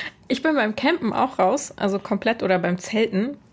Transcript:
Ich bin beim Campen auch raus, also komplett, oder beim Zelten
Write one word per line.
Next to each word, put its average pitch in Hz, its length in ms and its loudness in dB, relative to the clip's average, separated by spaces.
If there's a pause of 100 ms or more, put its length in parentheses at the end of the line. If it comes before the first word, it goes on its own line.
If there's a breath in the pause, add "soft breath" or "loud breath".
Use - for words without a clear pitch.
(280 loud breath)
Ich 240 140 -2
bin 311 140 2
beim 214 220 0
Campen 285 340 0
auch 262 280 0
raus, 226 360 2
also 196 240 -2
komplett, 220 420 -2
oder 185 160 2
beim 175 200 0
Zelten 220 580 0 (180)